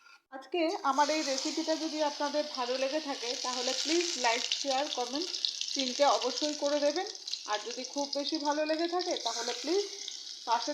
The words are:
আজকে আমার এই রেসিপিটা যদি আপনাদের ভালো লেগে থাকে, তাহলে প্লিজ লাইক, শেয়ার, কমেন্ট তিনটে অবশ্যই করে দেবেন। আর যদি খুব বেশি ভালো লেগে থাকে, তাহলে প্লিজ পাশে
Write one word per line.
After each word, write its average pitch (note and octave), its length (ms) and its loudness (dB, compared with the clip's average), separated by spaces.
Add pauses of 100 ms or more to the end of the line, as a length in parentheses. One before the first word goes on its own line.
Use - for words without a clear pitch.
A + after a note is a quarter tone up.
(360)
আজকে E4 260 0 (280)
আমার C#4 260 6
এই D#4 140 2
রেসিপিটা D#4 440 0 (100)
যদি D4+ 160 -2 (100)
আপনাদের D4 340 0 (120)
ভালো B3 180 0 (100)
লেগে C#4+ 260 2
থাকে, C4+ 200 -4 (160)
তাহলে B3+ 260 0 (100)
প্লিজ E4+ 260 2 (180)
লাইক, A#3+ 180 4 (180)
শেয়ার, C#4 240 0 (120)
কমেন্ট C4+ 320 -2 (460)
তিনটে C4+ 300 2 (120)
অবশ্যই C#4+ 460 -2
করে C#4+ 220 2
দেবেন। D#4+ 220 0 (440)
আর G#3 160 0
যদি B3 160 -6 (100)
খুব C#4+ 120 0 (120)
বেশি D4 280 -2
ভালো D4 160 2 (100)
লেগে D#4+ 240 2
থাকে, F4+ 180 0 (120)
তাহলে A#3 260 -4 (100)
প্লিজ F4+ 220 2 (680)
পাশে A#3+ 240 2